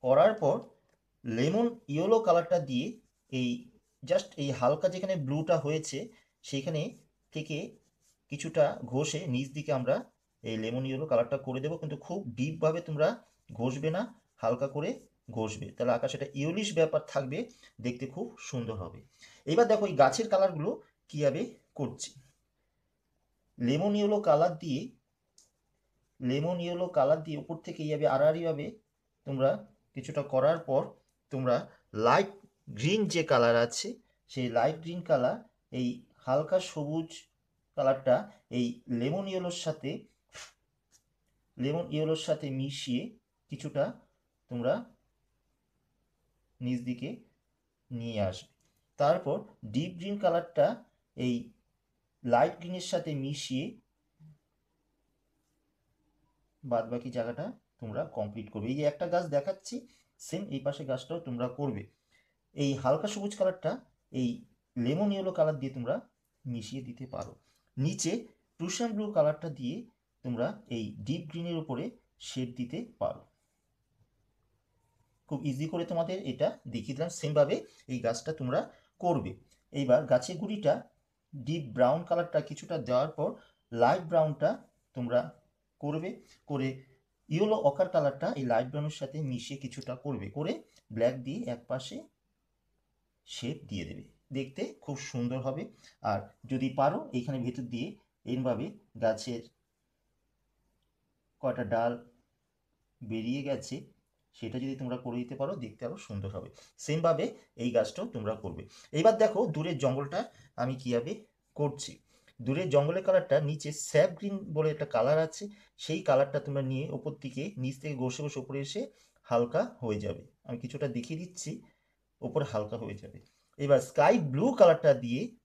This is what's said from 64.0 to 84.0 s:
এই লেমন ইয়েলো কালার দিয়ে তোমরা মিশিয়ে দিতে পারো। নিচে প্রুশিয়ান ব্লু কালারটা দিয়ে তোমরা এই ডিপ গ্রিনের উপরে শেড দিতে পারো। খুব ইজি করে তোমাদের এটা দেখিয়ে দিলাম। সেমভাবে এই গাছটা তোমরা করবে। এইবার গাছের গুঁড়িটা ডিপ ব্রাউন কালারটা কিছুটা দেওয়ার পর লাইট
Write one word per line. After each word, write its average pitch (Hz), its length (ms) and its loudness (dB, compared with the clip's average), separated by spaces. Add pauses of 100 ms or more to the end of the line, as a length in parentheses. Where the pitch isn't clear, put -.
এই 127 180 0 (460)
লেমন 151 360 2
ইয়েলো 190 260 0
কালার 156 240 4
দিয়ে 135 160 -4
তোমরা 127 180 -2 (500)
মিশিয়ে 123 420 -6
দিতে 123 260 -12
পারো। - 200 -8 (440)
নিচে 156 340 0 (480)
প্রুশিয়ান 220 360 -2
ব্লু 208 100 -2 (120)
কালারটা 151 320 2 (100)
দিয়ে 131 160 -4 (500)
তোমরা 123 220 0 (280)
এই 110 100 -4 (200)
ডিপ 165 240 -2
গ্রিনের 170 340 -6
উপরে 131 200 -4 (440)
শেড 127 220 -4 (100)
দিতে 123 180 -6 (240)
পারো। - 200 -2 (2000)
খুব 143 100 -4 (100)
ইজি 139 240 -4
করে 170 180 -2
তোমাদের 165 260 -2 (140)
এটা 143 160 0 (260)
দেখিয়ে 120 240 -6
দিলাম। 170 220 -4
সেমভাবে 147 360 4 (360)
এই 123 140 -4
গাছটা 117 340 -2
তোমরা 135 200 0 (420)
করবে। 143 300 0 (420)
এইবার 127 260 4 (120)
গাছের 131 300 2
গুঁড়িটা 202 320 0 (600)
ডিপ 147 300 -4 (120)
ব্রাউন 131 340 4
কালারটা 175 300 2 (100)
কিছুটা 160 260 -8 (120)
দেওয়ার 127 300 2
পর 160 120 0 (420)
লাইট 131 400 4